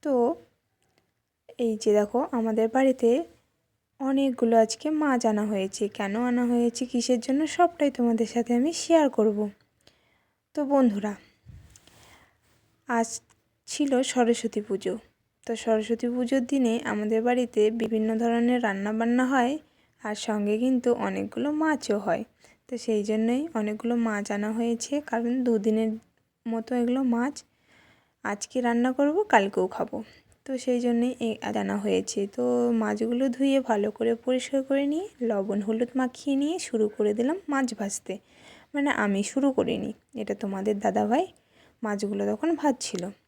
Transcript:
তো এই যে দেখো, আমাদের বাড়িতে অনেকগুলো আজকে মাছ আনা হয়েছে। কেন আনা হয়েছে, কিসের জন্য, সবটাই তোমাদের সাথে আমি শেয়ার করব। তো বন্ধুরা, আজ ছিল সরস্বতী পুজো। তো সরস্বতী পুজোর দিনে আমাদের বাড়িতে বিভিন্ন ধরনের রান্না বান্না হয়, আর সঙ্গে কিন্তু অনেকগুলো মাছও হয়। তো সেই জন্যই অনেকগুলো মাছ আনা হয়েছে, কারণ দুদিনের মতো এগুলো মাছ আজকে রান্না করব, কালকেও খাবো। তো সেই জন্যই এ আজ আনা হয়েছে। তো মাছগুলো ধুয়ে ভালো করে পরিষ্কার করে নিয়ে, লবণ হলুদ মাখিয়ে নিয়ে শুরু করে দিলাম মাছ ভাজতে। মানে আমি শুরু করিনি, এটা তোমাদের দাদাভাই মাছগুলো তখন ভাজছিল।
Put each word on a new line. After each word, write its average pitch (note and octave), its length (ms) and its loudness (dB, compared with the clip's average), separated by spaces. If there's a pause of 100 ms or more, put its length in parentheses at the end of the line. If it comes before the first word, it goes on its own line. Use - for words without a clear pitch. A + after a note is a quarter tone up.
তো D4 80 -2 (1500)
এই A3 160 2
যে G#3+ 180 2
দেখো, G#3 200 0 (180)
আমাদের A3+ 380 2
বাড়িতে C4 340 4 (880)
অনেকগুলো C4+ 560 2 (100)
আজকে - 220 -6 (140)
মাছ C4 200 2 (100)
আনা G#3 200 0
হয়েছে। G3 320 -4 (140)
কেন G3 160 -4 (160)
আনা B3 220 2
হয়েছে, A#3+ 400 0
কিসের A#3+ 340 0
জন্য, C4+ 160 0 (160)
সবটাই E4+ 400 2
তোমাদের A#3 360 2
সাথে A#3+ 260 -2
আমি D4 120 2 (120)
শেয়ার D#4+ 240 6 (100)
করব। G#3+ 200 4 (1160)
তো D4+ 40 -4 (140)
বন্ধুরা, G#3+ 400 2 (1800)
আজ A3+ 200 0 (580)
ছিল C#4+ 240 -2 (220)
সরস্বতী A#3 540 0
পুজো। G3 260 -4 (540)
তো A#3+ 40 -4 (140)
সরস্বতী A3+ 500 0
পুজোর B3+ 260 0 (100)
দিনে B3+ 220 2 (180)
আমাদের G#3+ 360 0
বাড়িতে B3 340 0 (200)
বিভিন্ন A3 280 0 (120)
ধরনের A#3 440 2
রান্না G3+ 340 -2
বান্না A#3+ 340 2
হয়, C4 200 2 (500)
আর G#3+ 120 -4 (120)
সঙ্গে G#3 360 0
কিন্তু B3+ 260 2 (180)
অনেকগুলো G#3 420 -4 (120)
মাছও C#4+ 440 0
হয়। F3 180 0 (440)
তো - 60 -10 (120)
সেই A3 240 0
জন্যই A3+ 320 0 (180)
অনেকগুলো G#3+ 360 -2 (120)
মাছ G#3 180 -2 (100)
আনা G#3 220 -2
হয়েছে, A#3 360 -2 (160)
কারণ A#3 240 -2 (140)
দুদিনের A3 440 2 (540)
মতো A3+ 260 -6 (100)
এগুলো B3 200 0 (140)
মাছ B3+ 200 -2 (880)
আজকে G#3 340 -6 (100)
রান্না A#3+ 300 2
করব, C#4+ 180 4 (180)
কালকেও G3 340 4 (100)
খাবো। - 200 -4 (480)
তো C4+ 80 -6 (120)
সেই B3 200 2
জন্যই A#3+ 280 2 (140)
এ - 20 0 (180)
আজ G#3+ 160 -4
আনা G3 200 -2
হয়েছে। G3 360 0 (160)
তো B3 80 -2 (380)
মাছগুলো A3+ 440 0 (100)
ধুয়ে C4+ 240 2 (100)
ভালো G#3 180 2 (100)
করে A#3 140 0 (140)
পরিষ্কার B3+ 440 0
করে C#4 220 2
নিয়ে, E4 140 -2 (240)
লবণ G3+ 380 -2
হলুদ A3+ 320 -2
মাখিয়ে C4 420 -2
নিয়ে D4+ 140 0 (120)
শুরু A3 180 2 (100)
করে G#3 220 0
দিলাম C4+ 200 0 (140)
মাছ C4+ 160 0 (120)
ভাজতে। G3+ 340 -6 (600)
মানে C#4+ 160 0 (140)
আমি G3+ 180 0 (100)
শুরু C#4 160 2 (100)
করিনি, G3+ 340 -2 (300)
এটা G3+ 120 -6 (100)
তোমাদের G3+ 400 -2
দাদাভাই G#3+ 420 0 (580)
মাছগুলো G3+ 480 -4
তখন C4 180 -2 (120)
ভাজছিল। B3 420 0 (240)